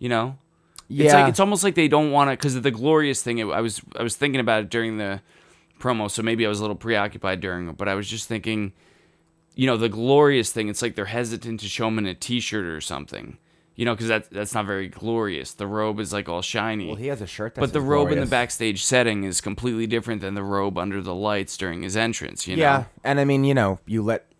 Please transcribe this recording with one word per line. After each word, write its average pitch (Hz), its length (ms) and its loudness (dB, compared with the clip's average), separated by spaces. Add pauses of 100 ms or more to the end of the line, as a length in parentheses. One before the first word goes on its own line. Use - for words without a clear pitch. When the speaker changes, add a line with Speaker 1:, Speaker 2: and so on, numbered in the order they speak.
Speaker 1:
you 123 80 -6
know? 120 280 0 (520)
It's 139 160 -6
Speaker 2:
Yeah. 143 160 10
Speaker 1:
like, 139 100 8
it's 120 100 2
almost 196 240 4
like 190 120 2
they 165 120 6
don't 147 220 6
wanna, 139 260 4
'cause 135 200 -2
of 123 80 -4
the 139 80 4
glorious 139 500 2
thing, 117 160 -2
it, 110 80 -2
I 87 140 0
was, 113 200 -2 (160)
I - 60 -4
was 117 140 -2
thinking 139 240 0
about 110 240 2
it 92 60 -12
during 113 280 -2
the 98 220 -4 (580)
promo, 110 320 0
so - 120 -4
maybe 113 220 2
I 107 40 2
was 104 100 0
a 104 60 -2
little 104 120 -4
preoccupied 101 640 -2
during 90 280 -4
it, 76 100 -10
but 101 100 -2
I 98 60 0
was 98 140 -4
just 110 200 -8
thinking, 107 440 -4 (840)
you 127 120 2
know, 127 100 4
the 113 120 2
glorious 131 640 4
thing, 107 160 -2
it's 104 140 -6
like 117 140 -4
they're 104 100 -4
hesitant 113 540 -6
to 104 80 -8
show 113 200 -2
him 110 100 0
in 107 80 -2
a 92 80 -4
t-shirt 110 520 -4
or 80 140 -6
something. - 580 -10 (380)
You 123 100 -2
know, 117 100 0
'cause 113 120 -4
that, 110 220 0
that's 101 220 -6
not 107 140 -2
very 95 220 -4
glorious. 101 680 -4
The 101 120 -8
robe 107 340 -2
is, 98 120 -6
like, 101 160 -4
all 87 140 -4
shiny. 107 460 -4
Speaker 2:
Well, 87 80 -6
he 113 100 -8
has 135 160 -6
a 95 40 -10
shirt 107 280 -8
that - 80 -6
Speaker 1:
But 139 100 0
the 151 80 0
Speaker 2:
says 135 80 0
Speaker 1:
robe 143 200 4
in - 20 2
the 151 60 2
Speaker 2:
glorious. - 140 0
Speaker 1:
backstage 120 540 0
setting 117 400 4
is 92 160 -2
completely 113 460 -2
different 113 340 -2
than 98 140 -6
the 101 80 -6
robe 98 340 -2
under 98 240 -4
the 90 140 -6
lights 101 420 -2
during 87 260 -6
his 92 140 -4
entrance, 113 500 -2
you 92 100 -2
Speaker 2:
Yeah, 147 220 4
Speaker 1:
know? 110 80 -4 (180)
Speaker 2:
and 143 160 2
I 139 40 4
mean, 139 200 4
you 139 100 4
know, 98 320 2
you 107 160 -2
let 107 240 -2 (140)